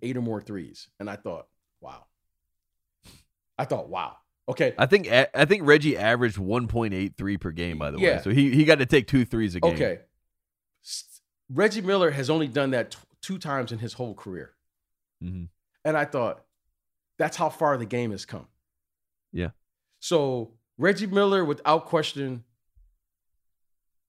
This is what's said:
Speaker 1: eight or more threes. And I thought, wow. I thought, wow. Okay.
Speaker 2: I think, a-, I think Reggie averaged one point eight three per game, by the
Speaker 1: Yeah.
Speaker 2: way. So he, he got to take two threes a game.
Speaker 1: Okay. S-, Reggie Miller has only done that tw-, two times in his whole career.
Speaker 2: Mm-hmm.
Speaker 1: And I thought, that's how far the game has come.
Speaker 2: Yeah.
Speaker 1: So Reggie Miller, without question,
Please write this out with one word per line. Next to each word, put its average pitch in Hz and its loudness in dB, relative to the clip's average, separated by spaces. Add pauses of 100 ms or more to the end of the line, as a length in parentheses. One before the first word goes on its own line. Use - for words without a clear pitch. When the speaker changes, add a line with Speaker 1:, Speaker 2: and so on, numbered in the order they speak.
Speaker 1:
eight 123 -6
or - -4
more 113 -4
threes. - -14 (120)
And 101 -10
I 101 -10
thought, 82 -10 (340)
wow. - -20 (1500)
I 135 -4
thought, 120 -4
wow. 85 -8 (320)
Okay. 131 0
Speaker 2:
I 120 2
think, 190 2
a-, 127 2
I 147 6
think 190 2
Reggie 147 6
averaged 113 0
one 113 -2
point 113 -2
eight 95 -4
three 98 -4
per 87 -6
game, 82 -6
by 73 -4
the 73 -6
Speaker 1:
Yeah. 180 4
Speaker 2:
way. - -8
So 95 -2
he, 135 4
he 151 6
got 151 6
to 127 2
take 135 4
two 131 2
threes 110 -2
a 90 -6
game. 160 2
Speaker 1:
Okay. 113 -2 (840)
S-, - -16 (260)
Reggie 196 0
Miller 185 2
has 139 -2
only 156 2
done 135 0
that 117 -2
tw-, - -20 (160)
two 190 -8
times 135 -6
in 110 -8
his 110 -10
whole 117 -10
career. 90 -14 (680)
Speaker 2:
Mm-hmm. 90 -10 (420)
Speaker 1:
And 156 2
I 147 0
thought, 120 -4 (720)
that's 156 -2
how 160 0
far 147 0
the 117 -6
game 120 -4
has 98 -10
come. 76 -16 (880)
Speaker 2:
Yeah. 87 -4 (480)
Speaker 1:
So 131 0 (260)
Reggie 196 2
Miller, 196 4
without 151 0
question, 135 -4 (1600)